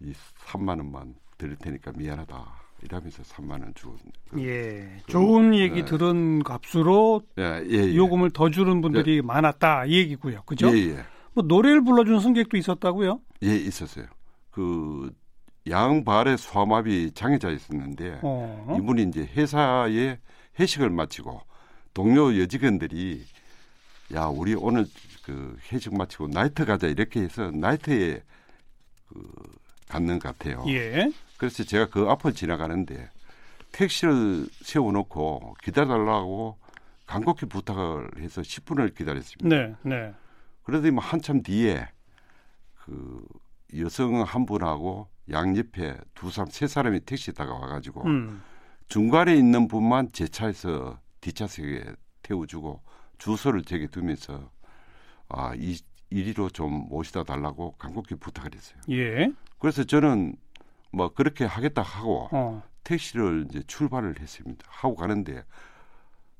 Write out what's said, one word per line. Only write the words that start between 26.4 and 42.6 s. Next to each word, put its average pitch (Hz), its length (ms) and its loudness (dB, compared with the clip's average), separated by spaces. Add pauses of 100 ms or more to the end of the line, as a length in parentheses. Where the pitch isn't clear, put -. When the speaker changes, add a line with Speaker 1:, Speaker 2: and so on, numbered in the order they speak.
Speaker 1:
가자." 98 220 0
이렇게 101 340 -2
해서 92 300 -4
나이트에 98 680 0 (840)
그 - 240 -18 (560)
갖는 87 320 0
것 69 180 -8
같아요. 64 300 -8
Speaker 2:
예. 135 440 0 (260)
Speaker 1:
그래서 - 260 -4
제가 104 260 2
그 101 200 2
앞을 139 240 2
지나가는데 82 760 -4 (600)
택시를 123 760 2 (160)
세워놓고 82 1000 -2
기다려달라고 110 920 0 (480)
간곡히 113 400 -4
부탁을 92 640 -6 (100)
해서 85 220 -10
십 - 240 -14
분을 127 280 0
기다렸습니다. 76 600 -6
Speaker 2:
네, 113 280 -2
네. 117 300 -6 (500)
Speaker 1:
그러더니 151 280 2
뭐 123 120 0
한참 143 400 -2
뒤에 95 440 0 (840)